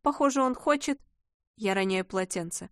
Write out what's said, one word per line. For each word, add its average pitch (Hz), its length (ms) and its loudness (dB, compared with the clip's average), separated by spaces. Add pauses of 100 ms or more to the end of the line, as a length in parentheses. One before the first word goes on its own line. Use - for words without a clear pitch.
Похоже, 277 400 2
он 254 140 2
хочет... 285 440 0 (560)
Я 196 180 -2
роняю 190 300 0
полотенце. 185 680 -6